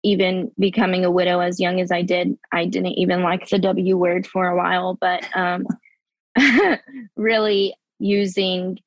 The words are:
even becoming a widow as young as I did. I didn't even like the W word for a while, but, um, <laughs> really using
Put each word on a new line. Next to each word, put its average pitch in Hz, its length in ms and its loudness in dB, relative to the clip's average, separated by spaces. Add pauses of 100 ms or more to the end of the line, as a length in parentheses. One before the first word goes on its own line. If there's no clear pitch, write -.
even 185 560 0
becoming 185 460 2
a 175 60 2
widow 180 280 2
as 180 200 -2
young 180 200 0
as 180 120 -2
I 175 100 0
did. 180 360 -2 (140)
I 170 140 -2
didn't 185 320 -2
even 180 260 0
like 180 240 -2
the 196 120 2
W 190 380 0
word 180 300 0
for 185 200 -2
a 175 100 0
while, 180 420 0
but, 180 260 -2 (100)
um, 180 300 -2 (720)
<laughs> 277 440 4 (360)
really 214 600 0 (240)
using 190 880 -2